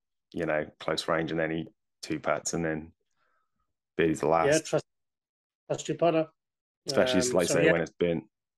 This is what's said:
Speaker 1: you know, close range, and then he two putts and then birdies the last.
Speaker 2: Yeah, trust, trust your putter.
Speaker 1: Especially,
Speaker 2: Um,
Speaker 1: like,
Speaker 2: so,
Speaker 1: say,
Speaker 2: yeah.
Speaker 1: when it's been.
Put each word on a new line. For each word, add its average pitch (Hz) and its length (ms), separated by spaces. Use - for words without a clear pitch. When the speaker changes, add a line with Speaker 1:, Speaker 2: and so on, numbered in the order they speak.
Speaker 1:
you 82 140
know, 76 180
close - 280
range, 80 240
and 82 80
then 80 100
he 80 160
two - 180
putts - 340
and 85 100
then 80 280
birdies 82 220
the 71 80
last. 80 180
Speaker 2:
Yeah, 151 140
trust, 156 240
trust 143 200
your 151 100
putter. 160 300
Speaker 1:
Especially, 95 340
Speaker 2:
Um, - 120
Speaker 1:
like, 90 160
Speaker 2:
so, 80 60
Speaker 1:
say, 85 120
Speaker 2:
yeah. 82 60
Speaker 1:
when 85 100
it's 80 160
been. 85 240